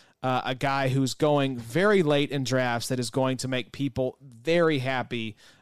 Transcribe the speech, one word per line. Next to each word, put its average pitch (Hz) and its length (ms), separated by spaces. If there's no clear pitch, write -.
uh, 127 220
a 131 100
guy 135 340
who's 131 260
going 139 440
very 175 440
late 143 280
in 139 140
drafts 123 440
that 127 100
is 117 120
going 131 280
to 127 100
make 127 240
people 131 480
very 151 600
happy, 120 560